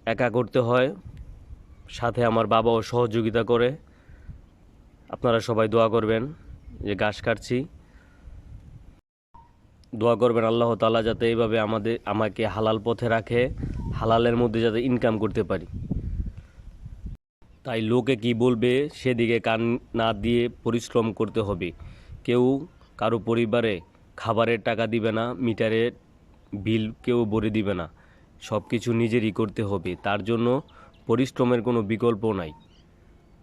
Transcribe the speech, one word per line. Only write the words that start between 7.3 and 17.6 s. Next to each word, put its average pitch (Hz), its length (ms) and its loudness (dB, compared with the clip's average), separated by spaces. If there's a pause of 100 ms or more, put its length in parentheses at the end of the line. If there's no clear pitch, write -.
দোয়া 117 240 4
করবেন 117 280 4
আল্লাহ 117 320 2
তাআলা 113 260 4
যাতে 113 240 0
এইভাবে 113 300 2 (100)
আমাদের, 110 300 -2 (100)
আমাকে 107 360 -2 (120)
হালাল 110 300 0
পথে 117 240 -2
রাখে, 113 320 0 (560)
হালালের 117 400 2
মধ্যে 117 260 2
যাতে 113 160 2 (100)
ইনকাম 123 300 2
করতে 104 260 0
পারি। 87 240 -4 (1900)